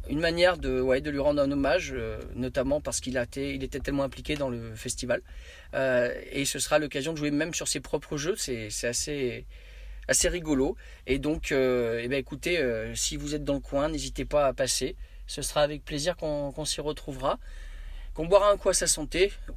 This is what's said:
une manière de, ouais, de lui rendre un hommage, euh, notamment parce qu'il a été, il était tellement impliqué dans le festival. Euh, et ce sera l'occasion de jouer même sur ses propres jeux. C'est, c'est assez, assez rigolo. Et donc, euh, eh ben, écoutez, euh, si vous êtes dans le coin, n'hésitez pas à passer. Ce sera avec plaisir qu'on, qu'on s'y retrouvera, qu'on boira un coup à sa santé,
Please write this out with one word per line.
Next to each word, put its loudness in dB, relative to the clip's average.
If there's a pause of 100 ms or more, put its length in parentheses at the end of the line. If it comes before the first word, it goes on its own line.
une 0
manière 6
de, 0
ouais, 4
de -4
lui -2
rendre 4
un 2
hommage, 2
euh, -6 (140)
notamment 0
parce -4
qu'il -4
a 2
été, -4
il -6
était -6
tellement 0
impliqué -4
dans 0
le -6
festival. -2 (520)
Euh, 4 (220)
et 0
ce -2
sera 4
l'occasion -2
de -4
jouer 0
même 0
sur -4
ses 0
propres -4
jeux. -2
C'est, -4
c'est -4
assez, -2 (640)
assez 6
rigolo. 2 (280)
Et 2
donc, 0
euh, 4
eh -4
ben, 0
écoutez, -2
euh, 0
si -2
vous -4
êtes -2
dans 0
le -2
coin, 0
n'hésitez -4
pas 4
à 4
passer. 0 (320)
Ce -8
sera 2
avec 0
plaisir -2
qu'on, -2
qu'on -6
s'y -4
retrouvera, -2 (720)
qu'on -2
boira 8
un 8
coup 2
à 4
sa 2
santé, 2 (240)